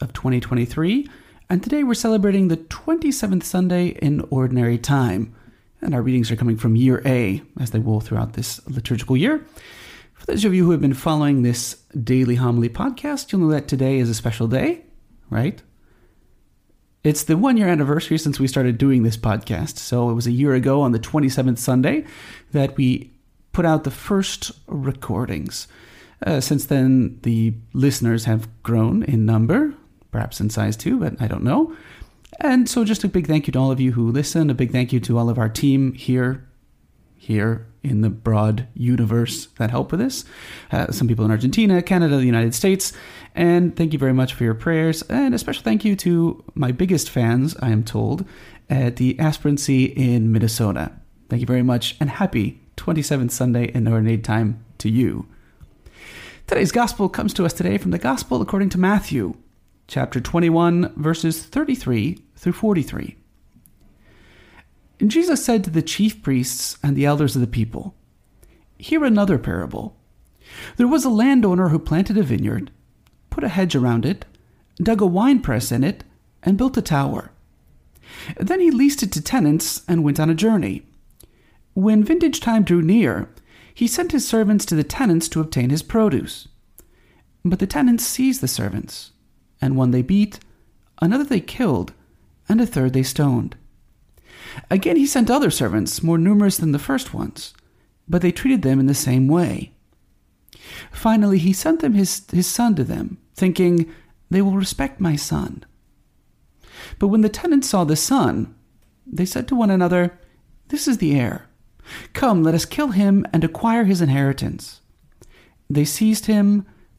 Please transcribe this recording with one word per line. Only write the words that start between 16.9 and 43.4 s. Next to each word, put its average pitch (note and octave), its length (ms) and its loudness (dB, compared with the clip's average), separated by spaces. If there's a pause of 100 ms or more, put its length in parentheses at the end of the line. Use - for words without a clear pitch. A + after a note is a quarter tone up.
It's D3+ 200 0
the D#3+ 120 2
one-year A3 320 2
anniversary D#3 520 0
since D3 200 -4
we C3+ 80 2
started B2+ 300 0
doing C3 240 4
this A2 160 0
podcast. G#2 600 -4
So A#2+ 340 -2
it - 20 0
was A#2 140 -2
a A#2+ 40 0
year C3+ 220 2
ago C3+ 300 2
on B2+ 80 2
the A2 80 0
twenty-seventh C3 580 0
Sunday D#3 480 0 (460)
that C#3 260 0
we C3 380 0 (360)
put E3+ 140 0
out D#3 180 2
the C#3 80 -6
first - 600 -4 (160)
recordings. A#2+ 1000 -6 (560)
Uh, D#3 160 0
since C#3 280 -2
then, C3 560 2
the A2+ 280 2 (220)
listeners B2+ 520 0
have A2 220 -2 (140)
grown A#2 420 0
in A2+ 220 2
number, C#3+ 480 2 (380)
perhaps - 280 -6
in G#2 120 -2
size G#2+ 260 -2
too, B3+ 220 -2
but - 200 -4
I A2+ 80 -2
don't - 160 -4
know. D#4 320 0 (640)
And B3+ 300 2
so A#3 160 0
just G#3 180 -2
a G3+ 60 0
big F3 160 0
thank D3+ 220 0
you - 60 -4
to C3 60 0
all C3+ 120 2
of C3 80 0
you C3 140 2
who A#2 180 0
listen, D3 400 0
a - 20 0
big A#2+ 180 0
thank B2 220 0
you B2 60 2
to A#2 180 0
all A#2 140 2
of A#2 80 0
our A2 100 0
team C3+ 440 2
here, B2+ 540 -2 (680)
here A2+ 500 -2 (160)
in A2 200 -2
the A2 100 2
broad A2 640 0
universe A#2 720 0 (100)
that A#2 140 -2
help C3 180 -4
with E3 100 -2
this. B3+ 260 -4 (460)
Uh, F2+ 200 -2
some - 160 0
people A2+ 180 0
in G#2+ 60 2
Argentina, F3 500 2
Canada, E3+ 360 2
the C3 100 2
United A#2 260 2
States, F#3+ 400 0 (400)
and E3+ 420 2